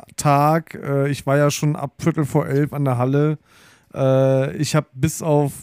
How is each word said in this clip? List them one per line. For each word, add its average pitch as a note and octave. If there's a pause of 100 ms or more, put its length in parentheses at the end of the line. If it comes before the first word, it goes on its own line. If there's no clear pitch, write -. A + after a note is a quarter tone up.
(160)
Tag, D3+
äh, C#3
ich C#3
war C#3
ja D3
schon D3
ab -
Viertel D#3+
vor C#3
elf C#3+
an C#3+
der B2+
Halle, C#3+ (540)
äh, C3+
ich D#3
hab D3+
bis C#3+
auf, D3